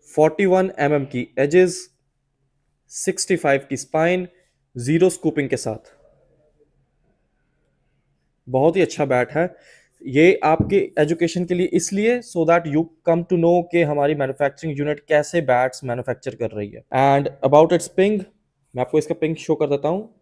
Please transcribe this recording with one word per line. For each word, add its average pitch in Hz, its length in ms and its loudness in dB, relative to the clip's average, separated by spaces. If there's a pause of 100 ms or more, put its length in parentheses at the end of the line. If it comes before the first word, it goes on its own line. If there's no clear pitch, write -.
फ़ोर्टी 156 380 2
वन 185 340 2
एमएम 143 260 0
की 123 220 -8 (120)
edges, 175 360 4 (1160)
सिक्सटी - 440 -4
फ़ाइव 139 340 0
की 135 80 -6
स्पाइन, 175 500 -2 (480)
ज़ीरो 160 340 2
स्कूपिंग 151 400 -4
के 127 80 -2
साथ। - 340 -10 (2500)
बहुत 135 280 2
ही 190 60 2
अच्छा 151 240 -2
बैट 127 260 0
है। 165 140 -2 (560)
ये 156 420 4
आपके 160 340 2 (220)
एजुकेशन 165 460 0
के 180 80 -4
लिए 180 200 -2
इसलिए, 208 480 0
so 165 280 -4
that 165 260 2
you 165 100 2 (240)
come 170 220 2
to 180 120 2
know 175 180 4 (100)
कि 170 200 2
हमारी 147 240 0
मैन्युफैक्चरिंग 139 640 -4
यूनिट 147 300 -4
कैसे 151 320 0 (100)
बैट्स 127 320 0
मैन्युफैक्चर 120 520 -8
कर 113 160 -6
रही 104 180 -8
है। 110 140 -20 (200)
And 139 260 2 (200)
about 160 300 6
its - 200 -10
ping, 202 200 2 (560)
मैं 123 60 -4
आपको 143 160 0
इसका 156 240 -2
पिंग 160 140 -2
शो 160 200 -2
कर 147 140 -2
देता 143 200 -2
हूँ। 202 320 -6